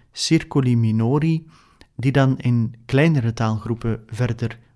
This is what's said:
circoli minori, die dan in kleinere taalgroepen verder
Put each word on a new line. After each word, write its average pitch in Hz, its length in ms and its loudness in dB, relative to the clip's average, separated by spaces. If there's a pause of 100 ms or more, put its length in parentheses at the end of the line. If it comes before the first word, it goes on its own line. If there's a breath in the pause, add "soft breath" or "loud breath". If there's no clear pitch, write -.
(120)
circoli 135 640 0
minori, 123 680 0 (500 soft breath)
die 127 160 -2
dan 135 260 4
in 120 360 0 (120)
kleinere 139 460 2
taalgroepen 110 760 -4
verder 113 520 -4 (180 soft breath)